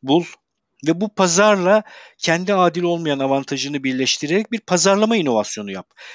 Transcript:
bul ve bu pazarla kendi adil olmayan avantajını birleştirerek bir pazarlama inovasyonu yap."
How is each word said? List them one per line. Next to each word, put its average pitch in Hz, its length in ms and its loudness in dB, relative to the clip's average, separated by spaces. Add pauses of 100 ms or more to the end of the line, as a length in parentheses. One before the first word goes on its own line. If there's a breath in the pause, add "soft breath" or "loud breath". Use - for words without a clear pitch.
bul 151 220 2 (640)
ve 165 140 0
bu 208 140 -6
pazarla 196 680 4 (360 loud breath)
kendi 180 360 -2
adil 175 280 2
olmayan 170 360 -2
avantajını 135 640 -4
birleştirerek 135 680 -2
bir 226 80 -6
pazarlama 196 560 2
inovasyonu 110 540 -2
yap." 95 200 -12 (240 loud breath)